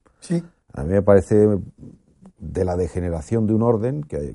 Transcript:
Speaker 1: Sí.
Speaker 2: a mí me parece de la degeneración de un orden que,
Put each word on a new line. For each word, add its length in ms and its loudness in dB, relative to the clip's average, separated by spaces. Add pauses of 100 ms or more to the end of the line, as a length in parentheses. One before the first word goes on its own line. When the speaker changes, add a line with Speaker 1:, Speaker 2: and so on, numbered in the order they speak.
(200)
Speaker 1:
Sí. 220 -4 (300)
Speaker 2:
a 120 -8
mí 80 -4
me 100 2
parece 560 4 (800)
de 260 -6
la 120 -2
degeneración 680 -4
de 80 2
un 80 2
orden 400 0
que, 320 -8